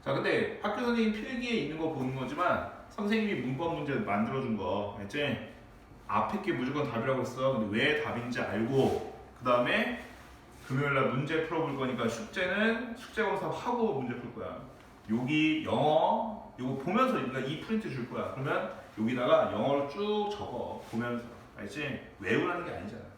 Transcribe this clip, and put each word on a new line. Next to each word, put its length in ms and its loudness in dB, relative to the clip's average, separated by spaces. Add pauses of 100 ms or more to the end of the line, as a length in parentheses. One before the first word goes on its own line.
자, 100 0
근데 480 2
학교 200 -2
선생님 320 4
필기에 380 -4
있는 260 0
거 160 0
보는 220 -2
거지만 560 0 (180)
선생님이 520 0
문법 340 -2
문제 180 -2
만들어준 640 0
거, 420 -2
알지? 520 -2 (560)
앞에 340 0
게 100 0
무조건 400 0
답이라고 300 0
했어. 380 2
근데 180 0
왜 240 4
답인지 400 -2
알고, 800 2 (200)
그 60 -10
다음에 600 2 (600)
금요일 260 2
날 160 4
문제 380 0
풀어볼 280 0
거니까 320 0
숙제는 880 0
숙제 280 -4
검사 240 0
하고 520 0
문제 160 -2
풀 180 -8
거야. 280 -8 (500)
여기 540 2
영어, 920 2
이거 200 -2
보면서, 360 2
그러니까 260 -2
이 200 -4
프린트 300 -2
줄 200 -6
거야. 220 -4
그러면 400 -2 (280)
여기다가 520 4
영어로 380 2
쭉 420 0
적어 600 -6
보면서, 320 -4 (340)
알지? 420 -6 (200)
외우라는 460 2
게 60 -6
아니잖아. 300 -8 (160)